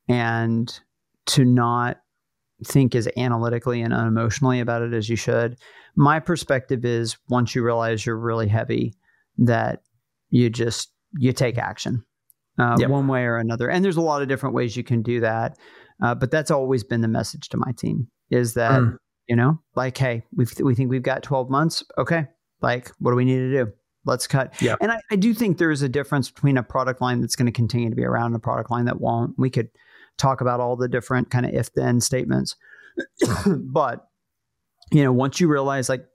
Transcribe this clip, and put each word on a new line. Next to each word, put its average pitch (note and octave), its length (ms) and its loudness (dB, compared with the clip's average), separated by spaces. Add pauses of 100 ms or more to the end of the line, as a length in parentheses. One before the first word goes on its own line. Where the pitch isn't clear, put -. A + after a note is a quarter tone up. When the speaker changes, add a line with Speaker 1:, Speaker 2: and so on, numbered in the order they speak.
Speaker 1:
and A2+ 720 0 (460)
to C#3 180 4
not A#2+ 540 2 (680)
think C3+ 300 2
as A2+ 220 0
analytically A#2+ 680 -2
and A#2 100 -2
unemotionally A#2 680 0
about A#2 220 -2
it A#2+ 100 -4
as A2 160 -2
you A#2 80 0
should. A#2 400 -2 (400)
My D3+ 240 4
perspective C3+ 640 -2
is A#2 320 -2 (120)
once B2 260 0
you B2 100 0
realize A2+ 420 0
you're A2+ 100 -2
really A2+ 320 -2
heavy, A#2 460 -2 (440)
that A#2 440 2 (480)
you A#2+ 200 4
just, A#2 420 -4 (220)
you B2+ 180 0
take A#2 260 -2
action, - 460 -6 (540)
uh, A#2+ 200 4
Speaker 2:
Yep. A#2 120 4
Speaker 1:
one C#3 180 2
way B2+ 160 0
or A#2 120 0
another. A#2 320 -2
And F3+ 160 2
there's F#3 120 0
a E3 60 0
lot D3 200 0
of C3+ 60 -4
different C3 260 -2
ways B2 220 -2
you B2 80 -6
can A#2 180 0
do A#2+ 180 -2
that. A2+ 380 -2 (440)
Uh, A#2+ 120 2
but B2 160 -2
that's D#3 200 -2
always C3+ 340 0
been A#2 160 -2
the A2+ 80 0
message A#2 420 -4
to B2 60 -6
my A#2+ 160 -2
team A2 360 -4 (220)
is B2 240 0
that, A#2+ 260 2
Speaker 2:
Mm. A#2+ 160 2 (320)
Speaker 1:
you A#2+ 80 2
know, C3+ 240 4 (140)
like, B2+ 240 -2
"Hey, A#2+ 260 0 (100)
we, A#2+ 120 2 (160)
we C3 120 4
think B2 160 0
we've B2+ 120 0
got C3+ 200 -2
twelve C3 280 -2
months. D3+ 320 0 (160)
Okay. D#3+ 280 0 (340)
Like, B2 380 -2
what B2+ 140 0
do B2 40 2
we B2+ 80 2
need C3 140 2
to C3 260 0
do? G#2+ 80 -6 (320)
Let's B2+ 220 -2
cut." C3+ 360 -2
Speaker 2:
Yeah. A2+ 180 2
Speaker 1:
And G#3+ 120 0
I, A3+ 80 -2 (100)
I G#3+ 60 0
do G#3+ 180 4
think G#3+ 240 0
there E3 120 2
is C#3 120 0
a C#3+ 60 0
difference C#3 420 -2
between C#3 260 2
a B2 60 2
product B2+ 380 -2
line B2 200 0
that's B2 160 -4
gonna A#2+ 160 2
continue A#2 380 0
to A#2 60 -4
be A#2+ 80 -2
around A#2+ 220 0
and A#2 100 -2
a A2+ 40 -4
product A#2 300 -4
line A#2+ 160 0
that B2 140 -4
won't. A#2 380 -2
We B2+ 120 2
could A2+ 180 -2 (500)
talk C3+ 220 2
about B2 200 0
all B2 160 -2
the B2 120 -2
different B2 420 -2
kind B2 160 0
of - 80 -4
if-then B2 460 0
statements. - 560 -2 (640)
<clears throat> - 260 0
But, C3 600 0 (840)
you D3+ 100 6
know, C3+ 100 4
once C3 280 0
you F3 80 6
realize, C#3 400 0
like, C3 160 -2 (100)